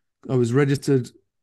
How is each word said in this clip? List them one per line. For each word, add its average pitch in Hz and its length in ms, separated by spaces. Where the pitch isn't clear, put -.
I 131 60
was 120 160
registered, 135 580